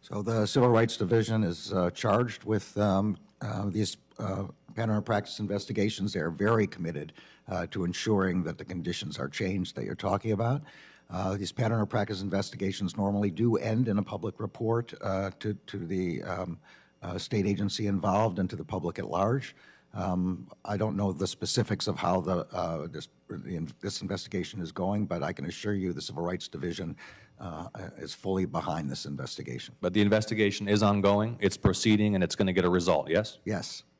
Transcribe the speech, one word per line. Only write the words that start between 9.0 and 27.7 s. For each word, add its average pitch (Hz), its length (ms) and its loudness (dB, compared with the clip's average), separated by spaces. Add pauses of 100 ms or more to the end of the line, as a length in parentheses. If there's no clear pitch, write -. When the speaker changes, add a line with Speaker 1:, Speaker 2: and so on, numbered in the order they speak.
Speaker 1:
are 71 100 -4
changed 92 480 -2
that - 80 -6
you're - 100 -6
talking 98 380 0
about. 117 300 2 (480)
Uh, 95 260 0
these 98 160 -4
pattern 113 280 2
of 104 80 2
practice 104 320 -2
investigations 98 760 -2
normally 101 340 2
do 113 260 2
end 110 320 2
in 101 100 2
a 101 40 2
public 98 360 -6
report, 113 540 -2 (100)
uh, 98 280 -2 (100)
to, 107 140 -2 (120)
to 101 120 -10
the, 85 440 -2
um, 87 360 -6 (440)
uh, - 140 -8
state 101 300 0
agency 101 400 0
involved 98 520 2
and 92 120 0
to - 60 -8
the - 80 -8
public - 340 -4
at 52 100 -6
large. 110 460 0 (400)
Um, 90 540 -2 (160)
I 101 120 -4
don't 110 200 0
know 98 160 0
the 92 140 -2
specifics - 600 -2
of 92 100 -2
how 90 240 2
the, 87 320 0
uh, 82 360 -4
this, 78 200 -10 (200)
the - 280 -8
in-, 80 240 -6
this - 220 -6
investigation 95 580 -6
is 80 100 -6
going, 101 360 0
but 85 160 -4
I 80 100 -4
can 69 140 -8
assure 104 280 -4
you 92 180 -2
the 78 100 -6
Civil 78 200 -8
Rights 87 260 -4
Division, 82 480 -6 (440)
uh, 85 280 -10 (280)